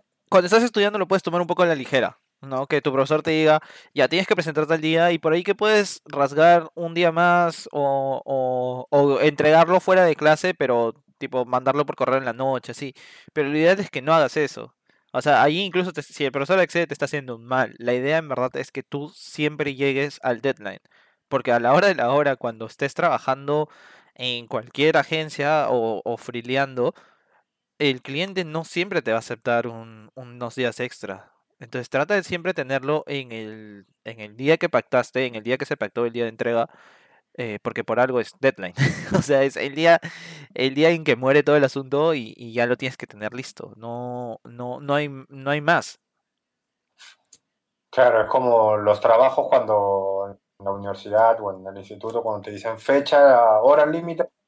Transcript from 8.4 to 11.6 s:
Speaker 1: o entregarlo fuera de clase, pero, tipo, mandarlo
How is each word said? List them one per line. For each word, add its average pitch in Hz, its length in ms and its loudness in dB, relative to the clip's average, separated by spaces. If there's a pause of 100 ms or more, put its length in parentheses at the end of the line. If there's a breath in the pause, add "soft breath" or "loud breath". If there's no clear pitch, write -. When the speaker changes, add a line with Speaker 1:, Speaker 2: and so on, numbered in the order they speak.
Speaker 1:
o 143 300 4
entregarlo 156 600 4
fuera 185 240 4
de 160 120 2
clase, 156 380 2
pero, 120 400 0 (240)
tipo, 127 260 -4
mandarlo 131 420 0